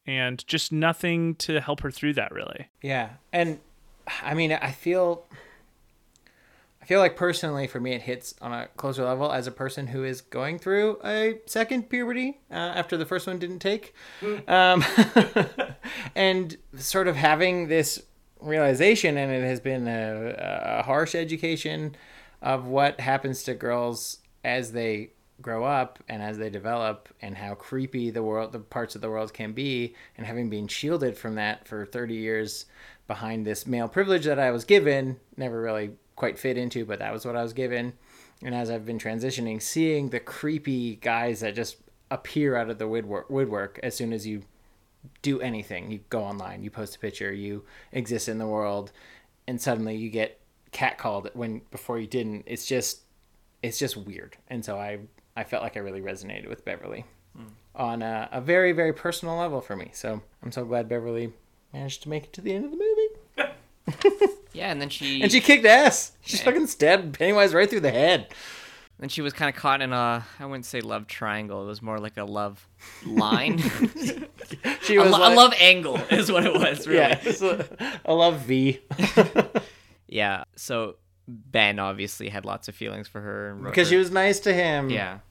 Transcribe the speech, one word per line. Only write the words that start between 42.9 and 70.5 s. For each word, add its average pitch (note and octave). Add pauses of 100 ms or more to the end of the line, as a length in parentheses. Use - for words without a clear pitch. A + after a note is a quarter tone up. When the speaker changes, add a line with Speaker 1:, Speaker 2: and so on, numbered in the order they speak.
Speaker 2:
woodwork G#2+
as A#2
soon A2+
as G#2+
you G#2 (800)
do C#3
anything, G#2+
you G#2+ (100)
go A2
online, G2
you G2+
post G#2
a -
picture, G2+
you G2+ (280)
exist A#2
in A2
the A2
world, G#2 (560)
and B2
suddenly A2+
you A2
get A2 (320)
catcalled G#2+
when A2+ (100)
before A#2
you A2
didn't. A2
It's -
just, B2+ (600)
it's A#2
just B2+
weird. F#2+ (100)
And A#2+
so G#2
I, G#2 (360)
I A2+
felt -
like A2+
I A2
really G2
resonated G2
with A2
Beverly G2 (320)
Speaker 3:
Mm. A#2 (300)
Speaker 2:
on A#2
a, A2+
a B2+
very, F3
very D#3+
personal E3+
level D#3
for G#2
me. F#2
So A2 (220)
I'm B2
so B2
glad A#2
Beverly A#2 (420)
managed C#3
to D3
make D3+
it -
to F#3
the G3
end G3+
of C#4+
the D#4+
movie. G#4+ (840)
<laughs> - (160)
Speaker 3:
Yeah, F#3+
and D3
then C#3+
she C#3
Speaker 2:
And C3+
she -
kicked C#4
ass. B3 (140)
She -
Speaker 3:
Yeah. -
Speaker 2:
fucking C#4
stabbed E3
Pennywise G3
right F#3+
through A3
the D3
head. C3+ (720)
Speaker 3:
Then C3+
she D#3
was C#3+
kinda D3
caught C#3
in B2+
a, A#2+ (160)
I C#3
wouldn't C3+